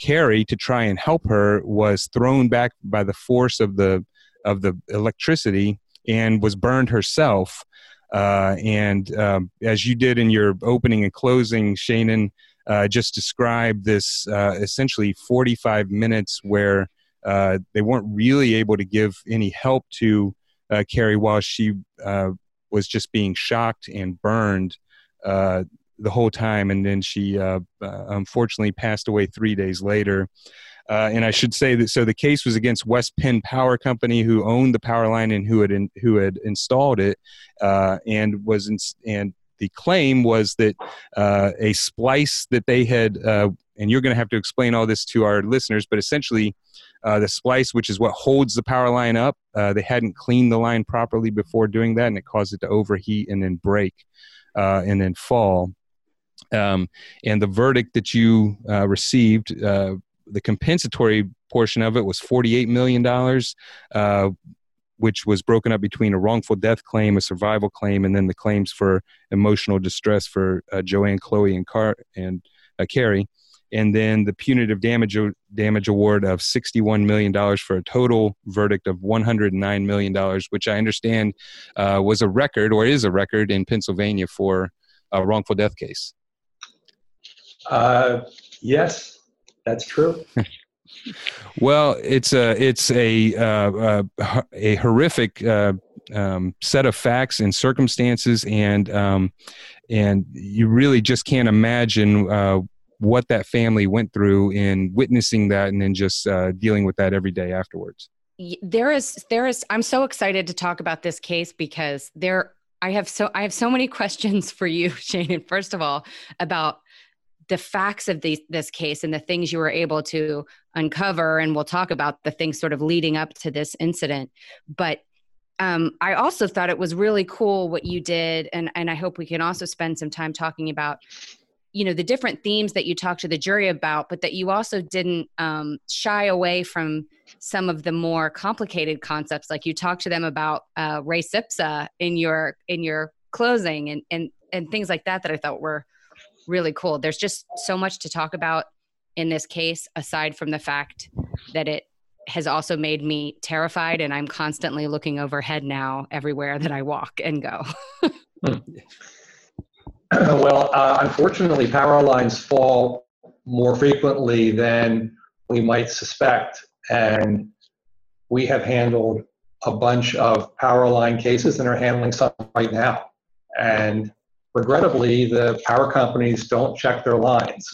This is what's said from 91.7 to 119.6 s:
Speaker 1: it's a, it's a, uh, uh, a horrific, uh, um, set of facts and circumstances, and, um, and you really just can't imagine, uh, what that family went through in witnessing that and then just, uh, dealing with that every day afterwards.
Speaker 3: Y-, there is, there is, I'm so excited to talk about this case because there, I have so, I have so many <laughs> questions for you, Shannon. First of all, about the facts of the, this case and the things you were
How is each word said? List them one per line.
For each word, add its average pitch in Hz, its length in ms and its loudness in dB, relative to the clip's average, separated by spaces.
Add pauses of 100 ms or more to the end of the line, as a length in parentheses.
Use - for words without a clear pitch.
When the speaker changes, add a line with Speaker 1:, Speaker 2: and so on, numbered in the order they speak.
Speaker 1:
it's 131 300 2
a, 120 200 6
it's 120 400 2
a, 113 440 4
uh, 107 680 2 (160)
uh, 104 220 0 (120)
a 107 220 2
horrific, 120 680 2
uh, 104 300 2 (400)
um, 95 480 -4
set 135 240 2
of 117 100 2
facts 127 460 0
and 101 120 2
circumstances, 123 920 2
and, 104 440 2
um, 98 440 0 (560)
and 101 420 2
you 101 360 0
really 123 340 6
just 123 240 0
can't 123 240 2
imagine, 107 800 4
uh, 98 300 2 (400)
what 117 280 2
that 113 180 0
family 113 420 2
went 104 260 0
through 98 380 4
in 98 420 0
witnessing 113 560 2
that 98 200 2
and 101 120 -2
then 98 120 2
just, 95 340 -2
uh, 92 260 0
dealing 104 320 2
with 92 100 -2
that 95 180 0
every 95 180 -2
day 90 200 -6
afterwards. 92 580 -10 (300)
Speaker 3:
Y-, 180 220 -12
there 226 300 0
is, - 380 -4
there 240 180 0
is, 240 220 -6
I'm 220 140 -2
so 254 200 0
excited 196 440 -2
to 175 60 -10
talk 175 260 -6
about 160 240 -6
this 170 160 -6
case 170 320 -6
because 147 640 -8
there, 185 380 -2 (280)
I 185 100 -2
have 202 180 -2
so, - 260 -4
I 196 60 -4
have 202 120 -4
so 240 160 0
many 254 180 2
<laughs> - 120 -10
questions 202 500 -2
for - 180 -4
you, 170 220 0
Shannon. 175 580 -4
First 190 260 -4
of 180 80 -6
all, 147 240 -4 (340)
about 160 400 -2 (680)
the 185 120 -2
facts 202 480 -4
of 165 140 -4
the, 156 280 -4
this 160 220 -6
case 147 320 -8
and 156 100 -4
the 151 60 -6
things 170 340 -4
you 165 60 -4
were 156 100 0